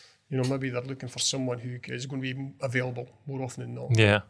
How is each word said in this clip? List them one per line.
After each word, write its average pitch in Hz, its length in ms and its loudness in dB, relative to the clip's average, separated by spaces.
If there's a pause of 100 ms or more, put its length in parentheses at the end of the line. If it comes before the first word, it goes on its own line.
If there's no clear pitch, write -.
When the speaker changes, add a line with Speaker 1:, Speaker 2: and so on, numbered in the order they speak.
(300)
Speaker 1:
you 139 60 -2
know, 131 140 2
maybe 135 200 -2
they're 123 120 -2
looking 135 260 -8
for - 120 -8
someone 127 380 0
who 123 200 -8 (160)
is 123 120 -6
going 135 160 -6
to 131 120 -4
be 135 160 -6 (120)
available 123 460 -2 (200)
more 135 160 -4
often 127 200 -8
than 120 120 -8
not. 123 220 2
Speaker 2:
Yeah, 104 320 8